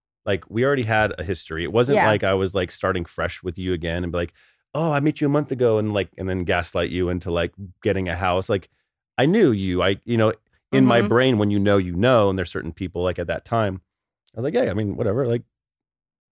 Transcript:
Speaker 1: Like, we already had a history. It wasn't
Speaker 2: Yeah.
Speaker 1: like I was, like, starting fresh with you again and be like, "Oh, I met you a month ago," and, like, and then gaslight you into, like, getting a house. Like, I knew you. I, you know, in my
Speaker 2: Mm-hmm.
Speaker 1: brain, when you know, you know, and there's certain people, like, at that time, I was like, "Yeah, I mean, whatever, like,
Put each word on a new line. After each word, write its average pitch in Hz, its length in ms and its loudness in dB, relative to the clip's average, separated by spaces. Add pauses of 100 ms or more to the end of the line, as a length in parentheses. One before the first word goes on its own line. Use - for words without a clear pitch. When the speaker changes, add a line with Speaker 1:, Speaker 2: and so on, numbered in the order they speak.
(280)
Speaker 1:
Like, 101 220 -2
we 113 140 -2
already 135 200 0
had 107 360 2
a 87 40 -6
history. 87 400 -6
It 73 80 -6
wasn't 123 260 4
Speaker 2:
Yeah. 175 100 2
Speaker 1:
like 107 160 2
I 95 120 2
was, 95 180 0
like, 92 180 -2
starting 95 340 -2
fresh - 360 -8
with 90 160 -8
you 92 160 -4
again 87 300 -4
and 85 80 -6
be 87 60 -4
like, 87 160 -4 (400)
"Oh, 156 180 -2
I 143 80 0
met 147 220 -2
you 147 60 0
a - 20 2
month 143 220 0
ago," 120 260 2
and, 107 160 0
like, 98 240 -2
and 92 100 -6
then 92 180 -2
gaslight 87 440 -2
you 87 200 -2
into, 90 220 -4
like, 85 220 -2 (300)
getting 95 260 0
a 85 60 -4
house. 92 340 -2
Like, 101 200 -4 (500)
I 131 80 4
knew 180 240 4
you. 95 320 0
I, 98 200 2
you 117 140 -2
know, 110 160 4 (380)
in 135 140 4
my 120 140 6
Speaker 2:
Mm-hmm. 107 100 2
Speaker 1:
brain, 123 280 4
when 104 140 2
you 104 80 2
know, 101 180 4
you 90 180 -2
know, 110 340 4
and 95 100 -2
there's 87 120 -4
certain 85 220 -8
people, 87 300 -6
like, 90 160 -2
at 85 80 -4
that 82 180 -6
time, 104 360 -2 (540)
I - 40 -12
was 117 40 -6
like, 151 120 -4
"Yeah, 247 160 0
I - 20 -4
mean, 104 220 -4
whatever, 117 320 -2
like, 117 160 -2 (920)